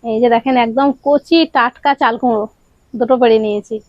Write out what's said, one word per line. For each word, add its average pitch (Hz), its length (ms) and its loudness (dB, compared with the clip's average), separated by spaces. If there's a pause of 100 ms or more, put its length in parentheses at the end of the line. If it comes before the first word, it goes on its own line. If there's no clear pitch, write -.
এই 226 180 -4
যে 247 120 2
দেখেন 247 200 0 (120)
একদম 254 220 0 (180)
কচি 285 320 0 (180)
টাটকা 247 440 -2
চাল 233 200 0
কুমড়ো 226 240 -2 (500)
দুটো 247 280 0
পেড়ে 226 240 4
নিয়েছি। 208 300 -8 (120)